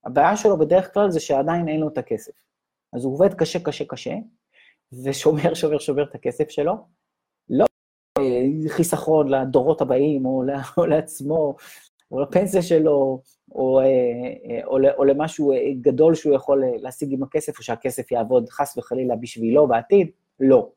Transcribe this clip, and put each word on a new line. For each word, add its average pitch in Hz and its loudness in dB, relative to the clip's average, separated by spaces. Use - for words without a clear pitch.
הבעיה 151 2
שלו 208 2
בדרך 175 2
כלל 202 2
זה 165 -2
שעדיין 160 -2
אין 156 -4
לו 156 -2
את 151 -8
הכסף. - -8
אז 120 -8
הוא 131 -2
עובד 185 2
קשה, 170 -4
קשה, 151 -8
קשה, 139 -10
ושומר, 151 0
שומר, 151 -2
שומר 147 -2
את - -8
הכסף 151 -6
שלו, 151 -2
לא, 143 2
אה, 139 0
חיסכון 156 0
לדורות 135 0
הבאים, 135 0
או 131 -2
ל-, 135 -4
או 175 2
לעצמו, 156 -2
או 127 -6
לפנסיה 180 0
שלו, 147 2
או, 131 2
אה, 131 2
אה, 123 -2
או 135 0
ל-, 139 6
או 143 2
למשהו, 143 2
אה, 135 2
גדול 156 4
שהוא 151 2
יכול, 139 0
אה, 127 0
להשיג 131 -8
עם 135 -4
הכסף, 151 -6
או - -20
שהכסף 123 -6
יעבוד 117 0
חס - -4
וחלילה 123 -4
בשבילו 117 0
בעתיד, 156 0
לא. 131 4